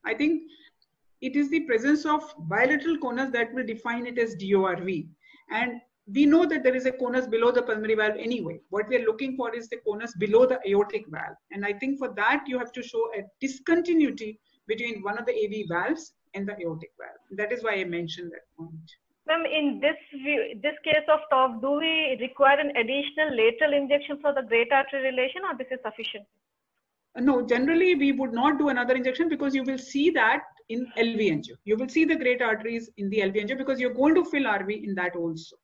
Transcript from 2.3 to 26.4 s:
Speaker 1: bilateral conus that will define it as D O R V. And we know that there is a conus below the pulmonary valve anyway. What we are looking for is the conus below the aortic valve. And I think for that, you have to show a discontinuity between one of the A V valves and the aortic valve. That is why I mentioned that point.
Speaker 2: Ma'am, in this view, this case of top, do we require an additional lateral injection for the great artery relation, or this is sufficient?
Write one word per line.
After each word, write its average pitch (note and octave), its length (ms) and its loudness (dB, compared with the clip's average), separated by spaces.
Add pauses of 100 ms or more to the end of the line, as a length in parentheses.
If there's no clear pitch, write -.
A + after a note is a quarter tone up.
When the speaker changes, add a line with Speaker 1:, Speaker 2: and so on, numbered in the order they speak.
Speaker 1:
bilateral C#4 580 2
conus C4 360 -2
that A#3 200 -2
will B3+ 120 -4
define A#3 420 -6
it A#3+ 100 -6
as A3+ 180 0
D G3 200 2
O F#3+ 80 4
R F#3 180 0
V. F3+ 280 -6 (420)
And A#3 300 -4 (300)
we C#4 140 4
know D#4+ 200 8
that D4+ 180 -2
there B3+ 120 4
is B3+ 120 0
a B3+ 60 0
conus B3+ 360 -2
below A#3 220 4
the A#3+ 100 2
pulmonary A3 340 0
valve G#3+ 220 0
anyway. A3 420 -4 (100)
What G#3 180 -2
we B3+ 80 0
are A#3 100 2
looking B3+ 300 -2
for A#3 180 -4
is A#3 160 -8
the A#3 180 -10
conus G#3+ 300 -6
below G#3+ 300 6
the B3+ 200 0
aortic G3+ 420 0
valve. D#3 260 -10 (160)
And G3+ 120 -8
I G3+ 100 -2
think C4+ 260 -4
for B3 160 -6
that, B3 320 0
you B3+ 100 -4
have A#3 140 -6
to B3 100 -12
show A3+ 340 -4
a G3 60 -6 (200)
discontinuity C#4+ 960 0 (280)
between A3 360 -4
one G#3 160 -4
of A#3 80 -6
the B3 60 -2
A G#3+ 140 0
V G3+ 220 -6
valves G3 440 -4 (200)
and G3 140 -6
the G3+ 120 -10
aortic E3 380 -8
valve. - 400 -16
That G#3 140 -4
is A3+ 120 -4
why A3 100 -2
I F#3+ 100 -2
mentioned E3+ 480 -8
that - 140 -18 (120)
point. E3 140 -14 (560)
Speaker 2:
Ma'am, E4 180 0
in D4 340 -2
this D4+ 180 0 (260)
view, C4+ 400 -4
this D4+ 100 -2 (100)
case D4+ 240 2
of D#4 120 4 (100)
top, B3+ 320 2
do C#4 120 0
we D#4 460 0
require C4+ 400 4
an C#4+ 160 -2
additional C#4+ 600 0
lateral A#3 380 4
injection C#4+ 460 0
for C#4+ 140 0
the C4+ 80 0
great A#3 300 2
artery C#4 320 2
relation, C4 400 -2
or E4+ 120 -4
this B3+ 140 -10
is B3+ 160 -6
sufficient? G#3+ 400 -10 (920)